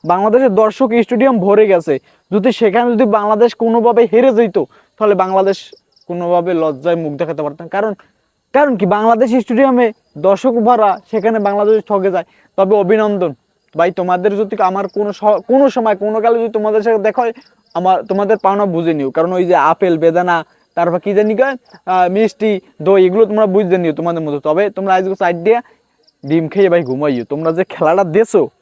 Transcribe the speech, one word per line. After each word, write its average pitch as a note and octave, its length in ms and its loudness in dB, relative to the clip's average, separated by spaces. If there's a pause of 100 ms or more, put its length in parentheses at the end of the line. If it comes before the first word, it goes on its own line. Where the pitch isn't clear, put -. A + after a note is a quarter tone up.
বাংলাদেশের G#3 500 2
দর্শক A3 340 2 (140)
স্টেডিয়াম B3 360 0
ভরে G3+ 280 4
গেছে, E3+ 320 0 (340)
যদি G#3 200 0
সেখানে A#3 420 0
যদি A3+ 100 2
বাংলাদেশ G#3+ 500 0
কোনোভাবে A#3 480 2 (100)
হেরে B3 200 4
যেত, G#3+ 260 0 (380)
তাহলে G#3 180 0
বাংলাদেশ F#3+ 440 0 (480)
কোনোভাবে F3 480 -2
লজ্জায় D#3+ 420 -2
মুখ D#3+ 160 -6
দেখাতে D#3 300 -6
পারত D3 200 -8
না। E3 60 -16
কারণ, G#3 240 -4 (600)
কারণ C#4 240 2
কি, F#3+ 100 -2
বাংলাদেশ A3 440 2 (140)
স্টেডিয়ামে B3 480 2 (260)
দর্শক G3 340 0
ভরা, A3 380 2 (200)
সেখানে A3 280 -2
বাংলাদেশ G#3 500 0
ঠকে G3 220 0
যায়। F3 140 -4 (320)
তবে G3 200 2
অভিনন্দন G3+ 560 0 (440)
ভাই, F3 160 0
তোমাদের F3+ 440 -2
যদি G#3 260 -4
আমার F#3+ 260 -2
কোনো G#3 240 -4
স-, G#3 360 0
কোনো C4+ 220 4
সময় A3 260 -2
কোনো G#3+ 240 -4
কালে A#3 180 2
যদি A3+ 140 -4
তোমাদের G#3+ 300 -2
সাথে A3 160 0
দেখা G#3+ 240 -2
হয়, A#3 100 -4 (420)
আমার, F3+ 220 0 (100)
তোমাদের G3+ 300 0
পাওনা G3+ 300 0
বুঝে E3+ 280 -2
নিও। C#3 160 -4
কারণ E3 220 -2
ওই F3+ 120 0
যে F3 120 2
আপেল, E3 420 2
বেদানা, E3 460 0 (300)
তারপর E3+ 240 -2
কি G3+ 160 -4
জানি G#3+ 220 0
কয়, C4 200 0 (300)
আহ, F#3 280 2
মিষ্টি, G#3 460 0 (220)
দই, F#3 240 4
এগুলো G#3 200 4
তোমরা G#3+ 200 0
বুঝে F#3 320 0
নিও E3 140 -2
তোমাদের E3 300 -4
মতো। D3 180 -6
তবে F3 300 0
তোমরা F#3+ 240 -2
আজকে F#3+ 200 -2
সাইড F3 220 -2
দিয়ে G#3 220 0 (680)
ডিম D#3 220 0
খেয়ে G3 200 0
ভাই E3+ 140 2
ঘুমাইও। C3 420 -4
তোমরা D#3+ 280 -4
যে F3 160 -2
খেলাটা F3 360 0
দেছো F3 440 0 (140)